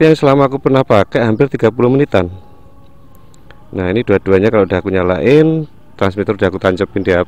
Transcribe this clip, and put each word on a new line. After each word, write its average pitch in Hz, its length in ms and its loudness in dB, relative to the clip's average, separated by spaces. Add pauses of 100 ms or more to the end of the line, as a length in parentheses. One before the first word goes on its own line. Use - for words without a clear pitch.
yang 156 80 4
selama 139 320 2
aku 135 160 -6
pernah 131 240 2
pakai 117 400 0
hampir 113 240 0
tiga 117 240 0
puluh 123 160 0
menitan. 127 400 0 (1400)
Nah, 90 160 -4
ini 113 160 -2
dua-duanya 98 480 0
kalau 98 160 2
udah 95 80 -2
aku 95 160 -4
nyalain, 127 720 0 (320)
transmitter 101 400 -4
udah 95 160 0
aku 92 80 -8
tancepin 95 400 -2
di 90 160 0
H 90 100 0